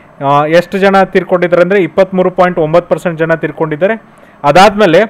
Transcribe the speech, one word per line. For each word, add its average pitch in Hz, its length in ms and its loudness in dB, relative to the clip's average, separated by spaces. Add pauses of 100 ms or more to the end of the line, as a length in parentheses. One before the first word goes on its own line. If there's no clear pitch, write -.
(240)
ಆ, 143 220 2
ಎಷ್ಟು 170 320 0
ಜನ 196 240 2
ತೀರ್ಕೊಂಡಿದ್ದಾರೆ 175 600 0
ಅಂದ್ರೆ 190 200 0
ಇಪ್ಪತ್ಮೂರು 185 480 -2
ಪಾಯಿಂಟ್ 180 280 0
ಒಂಬತ್ತು 165 300 0
ಪರ್ಸೆಂಟ್ 165 300 -4
ಜನ 160 160 -2
ತೀರ್ಕೊಂಡಿದ್ದಾರೆ. 160 680 -4 (420)
ಅದಾದ್ಮೇಲೆ 185 640 4